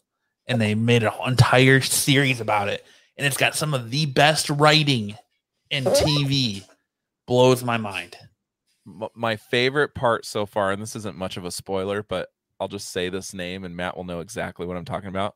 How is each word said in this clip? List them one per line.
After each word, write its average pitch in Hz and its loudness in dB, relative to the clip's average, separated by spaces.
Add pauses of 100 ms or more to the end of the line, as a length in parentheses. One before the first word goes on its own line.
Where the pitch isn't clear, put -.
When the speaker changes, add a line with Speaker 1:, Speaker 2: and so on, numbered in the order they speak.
(460)
Speaker 1:
and 123 0
they 107 2
made 117 4
an 107 2 (140)
entire 131 6
series 131 2
about 107 0
it, - -6 (320)
and 139 -2
it's 135 -2
got 120 0
some 151 -2
of 117 -4
the 151 -2
best 147 2
writing 143 2 (540)
in 139 -4
T 147 2
V, 123 -2 (640)
blows 127 4
my 120 -2
mind. 95 -8 (680)
Speaker 2:
M-, 98 -12
my 113 -2
favorite 131 0
part 117 0
so 107 -4
far, 98 0
and 101 -4
this 113 -10
isn't 101 -10
much 92 -6
of 92 -10
a 87 -8
spoiler, 98 -4
but - -6 (320)
I'll 98 -4
just - -12
say 90 -4
this 92 -10
name 92 -10
and 87 -12
Matt 90 -6
will 90 -10
know 87 -8
exactly 90 -10
what 90 -8
I'm 87 -10
talking 95 -8
about, 95 -6